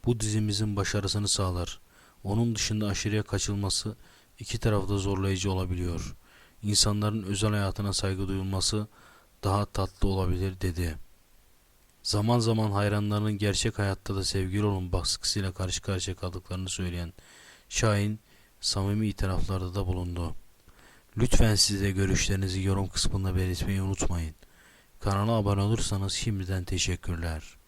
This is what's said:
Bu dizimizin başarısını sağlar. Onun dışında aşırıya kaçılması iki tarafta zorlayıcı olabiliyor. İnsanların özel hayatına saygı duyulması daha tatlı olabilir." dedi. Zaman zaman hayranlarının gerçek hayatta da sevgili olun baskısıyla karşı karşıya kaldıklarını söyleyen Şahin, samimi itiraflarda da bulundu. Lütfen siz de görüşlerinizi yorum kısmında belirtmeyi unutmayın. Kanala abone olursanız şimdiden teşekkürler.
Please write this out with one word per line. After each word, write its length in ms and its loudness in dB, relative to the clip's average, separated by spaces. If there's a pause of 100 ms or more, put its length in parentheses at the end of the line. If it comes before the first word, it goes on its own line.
Bu 140 2
dizimizin 560 0
başarısını 520 0
sağlar. 520 -2 (440)
Onun 320 0
dışında 320 -2
aşırıya 360 -2
kaçılması 720 -4 (440)
iki 200 -8
tarafta 380 0
zorlayıcı 540 0
olabiliyor. 640 -2 (480)
İnsanların 600 2
özel 260 0
hayatına 440 -2
saygı 340 -2
duyulması 600 -2 (560)
daha 220 2
tatlı 420 -2
olabilir." 540 0
dedi. 360 -2 (1040)
Zaman 360 2
zaman 320 2
hayranlarının 680 2
gerçek 420 0
hayatta 360 -2
da 80 -2
sevgili 420 0
olun 260 0
baskısıyla 600 0
karşı 300 -4
karşıya 360 -4
kaldıklarını 520 -8
söyleyen 440 -4 (560)
Şahin, 500 2 (420)
samimi 460 0
itiraflarda 680 0
da 120 0
bulundu. 480 -2 (800)
Lütfen 380 8
siz 260 2
de 100 2
görüşlerinizi 680 0
yorum 260 0
kısmında 480 0
belirtmeyi 460 0
unutmayın. 540 0 (640)
Kanala 320 2
abone 300 2
olursanız 520 0
şimdiden 500 -2
teşekkürler. 1040 -4